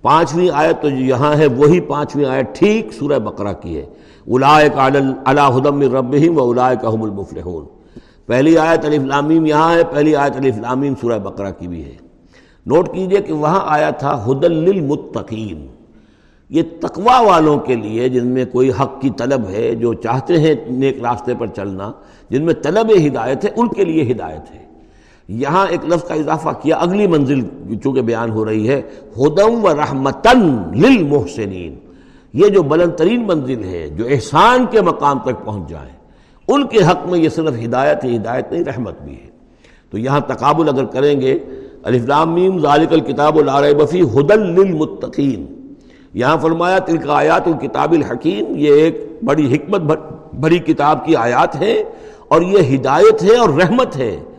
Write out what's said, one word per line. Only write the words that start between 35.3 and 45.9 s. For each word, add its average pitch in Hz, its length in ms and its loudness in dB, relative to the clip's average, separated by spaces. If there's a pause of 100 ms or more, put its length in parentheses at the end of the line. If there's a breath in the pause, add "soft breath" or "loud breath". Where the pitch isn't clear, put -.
پہنچ 98 240 -10
جائیں، 71 260 -18 (540 soft breath)
ان 277 180 2
کے 220 120 2
حق 180 280 2
میں 180 120 0
یہ 160 100 2
صرف 156 260 -2 (100)
ہدایت 131 400 0
ہی 120 120 -2
ہدایت 113 360 -6
نہیں، 170 120 -4
رحمت 104 380 -8
بھی 71 120 -16
ہے۔ - 140 -20 (640 soft breath)
تو 98 80 -8
یہاں 135 280 0
تقابل 147 420 0
اگر 135 160 0
کریں 139 360 0
گے، 131 180 0 (440 loud breath)
الف 120 260 0
لام 160 260 0
میم 185 240 0
ذالک 151 340 2
الکتاب 151 480 2
لا 143 220 2
ریب 143 280 4
فیہ 180 120 2
ھدی 143 340 4
للمتقین، 160 1120 0 (680 loud breath)